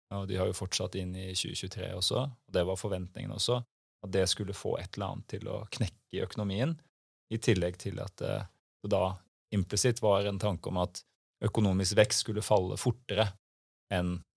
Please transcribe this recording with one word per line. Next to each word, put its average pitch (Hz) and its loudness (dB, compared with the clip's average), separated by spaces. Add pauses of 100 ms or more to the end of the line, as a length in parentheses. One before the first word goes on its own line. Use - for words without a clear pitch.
(120)
og 98 -4
de 98 -2
har 92 2
jo 95 0
fortsatt 92 -4
inn 92 -4
i 95 -8
tjue - -4
tjuetre 92 -6
også, 131 0
og - -20
det 90 4
var 95 -2
forventningen 98 -6
også, 120 0 (400)
at 95 -8
det 95 4
skulle 101 -2
få - -2
et - -10
eller 101 -4
annet 101 -8
til 98 -8
å 107 -6
knekke - -6
i 92 -4
økonomien, 107 -2 (540)
i 110 0
tillegg 92 2
til - -8
at, - -8
eh, 52 -2 (380)
det 101 -4
da 95 2 (360)
implisitt 107 2
var 101 6
en 98 0
tanke 95 -2
om 92 -2
at 90 -2 (400)
økonomisk 98 2
vekst - 8
skulle 104 -2
falle 98 2
fortere 104 0 (580)
enn 90 0 (140)